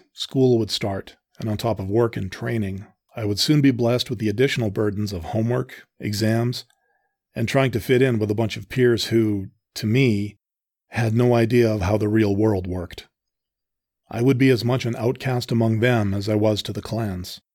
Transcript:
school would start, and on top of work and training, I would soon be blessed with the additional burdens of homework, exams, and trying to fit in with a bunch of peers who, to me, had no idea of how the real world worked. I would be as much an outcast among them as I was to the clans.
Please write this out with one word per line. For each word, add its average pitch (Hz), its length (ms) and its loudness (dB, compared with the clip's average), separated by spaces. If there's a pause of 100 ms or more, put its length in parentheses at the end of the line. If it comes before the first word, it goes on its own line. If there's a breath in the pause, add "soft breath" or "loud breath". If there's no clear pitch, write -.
(120)
school 127 460 2
would 110 120 -2
start, - 460 -6 (220)
and 110 100 -6
on 107 80 -2
top 110 220 -2
of 95 100 -6
work 113 280 2
and 98 160 -6
training, 104 540 -6 (300)
I 113 80 -6
would 104 140 -2
soon 151 220 2
be 139 100 6
blessed 120 400 0
with 110 80 -6
the 107 100 -2
additional 113 420 0
burdens 104 420 -2
of 82 140 -10
homework, 120 600 -4 (140)
exams, 110 640 -2 (680)
and 113 160 -4
trying 135 240 2
to 107 80 -2
fit 127 220 2
in 127 160 2
with 104 120 0
a 104 40 0
bunch 113 220 -2
of 110 120 -14
peers 120 380 2
who, 107 440 0 (240)
to - 120 -6
me, 107 500 2 (520)
had 113 260 -2
no 120 200 4
idea 117 380 4
of 107 100 -2
how 101 140 0
the 104 120 -2
real 107 260 2
world 101 320 2
worked. 90 400 -10 (1040)
I 113 120 -6
would 127 180 4
be 131 120 4
as 117 140 2
much 123 200 0
an 117 120 -4
outcast 123 560 -2
among 113 260 2
them 110 340 2
as 101 160 -4
I 107 60 0
was 107 280 2
to 107 100 -10
the 101 100 -8
clans. 101 580 -8 (140)